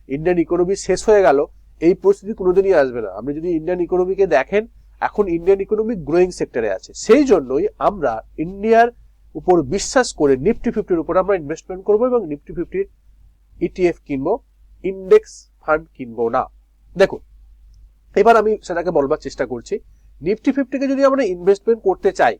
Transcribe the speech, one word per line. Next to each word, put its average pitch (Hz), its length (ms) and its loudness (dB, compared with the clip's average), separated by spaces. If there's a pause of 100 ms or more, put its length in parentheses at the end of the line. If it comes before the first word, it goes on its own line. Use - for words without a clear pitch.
ইন্ডিয়ান 160 320 -2
ইকোনমি 175 360 0
শেষ 185 340 -4
হয়ে 208 120 6
গেল, 147 240 4 (340)
এই 170 140 4
পরিস্থিতি 196 400 0
কোনোদিনই 190 400 2
আসবে 131 280 2
না। 104 80 -8
আপনি 110 240 -8
যদি 160 160 -6
ইন্ডিয়ান 170 320 -2
ইকোনমিকে 185 460 0
দেখেন, 196 400 0 (320)
এখন 202 280 -2
ইন্ডিয়ান 175 340 0
ইকোনমি 220 340 -4
গ্রোয়িং 175 360 0
সেক্টরে 123 400 -4
আছে। 95 220 -10
সেই 269 300 2
জন্যই 160 440 0 (100)
আমরা 143 460 -4 (140)
ইন্ডিয়ার 202 500 2 (460)
উপর 170 300 2
বিশ্বাস 196 500 -2
করে 139 240 2
নিফটি 220 340 -2
ফিফটির 190 280 -2
উপর 160 180 -2
আমরা 185 180 0
ইনভেস্টমেন্ট 175 500 -10
করবো 214 200 2
এবং 247 220 -2
নিফটি 147 260 -10
ফিফটির 175 320 -6 (760)
ইটিএফ 175 440 -2
কিনবো, 135 340 -4 (440)
ইন্ডেক্স 190 640 0 (120)
ফান্ড 160 340 -2
কিনবো 117 340 -4
না। 123 140 -2 (540)
দেখুন, - 220 2 (960)
এবার 220 220 6
আমি 214 260 0
সেটাকে 175 280 -4
বলবার 147 260 0
চেষ্টা 139 280 -6
করছি, 120 340 -8 (420)
নিফটি 214 300 -2
ফিফটিকে 269 360 -4
যদি 269 160 -2
আমরা 269 200 2
ইনভেস্টমেন্ট 196 600 0
করতে 190 280 0
চাই, 131 280 0